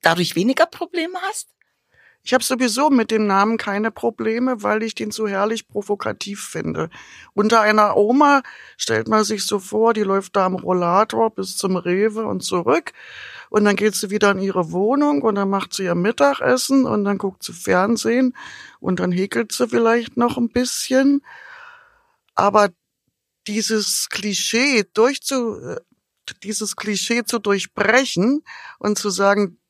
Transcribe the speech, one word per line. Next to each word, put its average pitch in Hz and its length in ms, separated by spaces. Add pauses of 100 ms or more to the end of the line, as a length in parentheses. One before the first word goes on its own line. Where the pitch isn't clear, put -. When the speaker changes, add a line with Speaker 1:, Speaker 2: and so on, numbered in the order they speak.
Speaker 1:
dadurch 170 340
weniger 254 300
Probleme 359 520 (120)
hast? - 200 (760)
Speaker 2:
Ich 247 60
hab 254 80
sowieso 254 480
mit 233 220
dem 214 160
Namen 202 300
keine 208 340
Probleme, 233 720
weil 214 180
ich 226 140
den 214 160
so 220 160
herrlich 208 400
provokativ - 760
finde. 160 460 (460)
Unter 220 260
einer 214 360
Oma 277 440 (360)
stellt - 300
man 220 160
sich 202 220
so 208 140
vor, 220 340
die 220 80
läuft 196 340
da 190 120
am 185 80
Rollator 185 720
bis 190 260
zum 185 200
Rewe 202 500
und 196 160
zurück. 208 520 (580)
Und 208 140
dann 202 100
geht 202 180
sie 202 160
wieder 202 220
in 190 80
ihre 180 320
Wohnung 277 500
und 220 140
dann 196 160
macht 196 240
sie 196 80
ihr 175 100
Mittagessen 254 920
und 214 180
dann 202 160
guckt 190 240
sie 175 100
Fernsehen 220 840 (440)
und 180 200
dann 180 120
häkelt 202 400
sie 240 160
vielleicht 233 500
noch 240 200
ein 240 120
bisschen. 262 760 (1120)
Aber 202 360 (760)
dieses 214 640
Klischee 220 760 (120)
durchzu-, 247 680
äh, - 180 (600)
dieses 208 340
Klischee 214 480
zu - 140
durchbrechen 214 1040 (380)
und 208 180
zu 208 140
sagen, 196 480 (100)